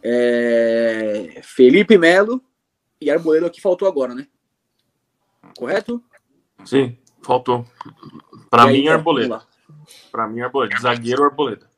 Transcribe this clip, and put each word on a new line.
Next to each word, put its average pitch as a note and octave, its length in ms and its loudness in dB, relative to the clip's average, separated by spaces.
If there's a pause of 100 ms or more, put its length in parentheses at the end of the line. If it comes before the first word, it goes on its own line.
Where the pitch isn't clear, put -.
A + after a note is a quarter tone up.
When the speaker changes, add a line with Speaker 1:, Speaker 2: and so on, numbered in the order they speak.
Speaker 1:
É... A#2 1400 -2
Felipe F3 540 4
Melo G3 460 2 (580)
e C#3+ 100 -4
Arboleda E3 360 0
é - 20 -4
o E3+ 40 -8
que - 80 -20
faltou F#3+ 260 -2
agora, C3 280 -4
né? C3+ 120 -14 (1300)
Correto? A3 460 -8 (640)
Speaker 2:
Sim, B2 320 -2 (260)
faltou. B2 420 -2 (840)
Pra A#2+ 140 6
Speaker 1:
E A#2+ 40 6
aí, - 60 4
Speaker 2:
mim, C3+ 80 2
Speaker 1:
então, D#3 120 2
Speaker 2:
Arboleda. D#3 340 0
Speaker 1:
vamos A2 160 -10
lá. - 420 -20 (240)
Speaker 2:
Pra A2+ 180 -6
mim, A2+ 120 -10
Arboleda. B2 400 -4
Zagueiro, A#2+ 440 -2
Arboleda. C#3 420 -4 (120)